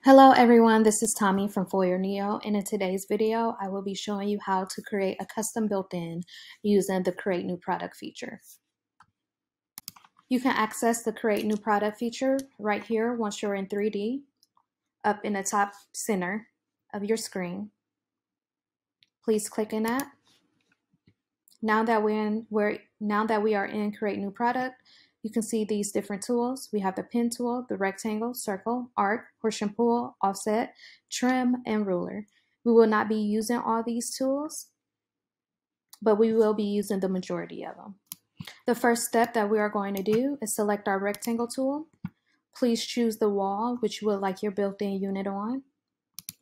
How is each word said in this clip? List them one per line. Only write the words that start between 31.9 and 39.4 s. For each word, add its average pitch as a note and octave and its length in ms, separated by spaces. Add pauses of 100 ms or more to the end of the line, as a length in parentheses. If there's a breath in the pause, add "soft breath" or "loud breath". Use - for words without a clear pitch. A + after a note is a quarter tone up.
We A#3 100
will A3+ 140
not G#3+ 220
be G#3+ 80
using G#3+ 400
all A3+ 260
these A#3 340
tools, C#4 520 (1300)
but G#3 140
we A3 180
will G#3+ 220
be G#3 80
using G3+ 380
the F#3+ 80
majority F3 560
of - 100
them. G3+ 220 (720 loud breath)
The A#3+ 80
first A#3 260
step A#3 320
that G#3 160